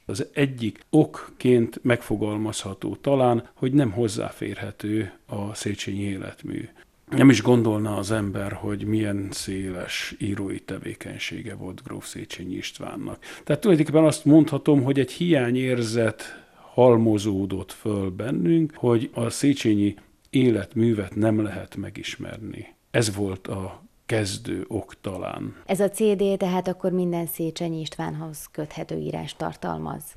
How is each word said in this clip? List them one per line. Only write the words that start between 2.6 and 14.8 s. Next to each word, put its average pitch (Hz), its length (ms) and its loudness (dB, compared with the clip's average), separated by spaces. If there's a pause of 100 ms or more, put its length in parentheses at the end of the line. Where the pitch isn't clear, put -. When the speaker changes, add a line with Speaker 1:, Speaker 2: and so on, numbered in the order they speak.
Speaker 1:
talán, 123 580 2
hogy 131 180 -4
nem 139 180 4
hozzáférhető 104 1200 -4 (140)
a 104 280 -8
Széchenyi 101 480 -6
életmű. 98 640 -8 (420)
Nem 135 200 8
is 107 120 6
gondolna 107 540 2
az 101 140 -4
ember, 101 420 -2
hogy 104 320 -6
milyen 104 460 -2
széles 92 880 -6
írói 98 400 -4
tevékenysége 98 960 -10
volt 98 300 -12
gróf 101 220 -12
Széchenyi - 480 -10
Istvánnak. - 640 -10 (260)
Tehát 147 160 0
tulajdonképpen 156 440 6
azt 147 200 4
mondhatom, 143 580 6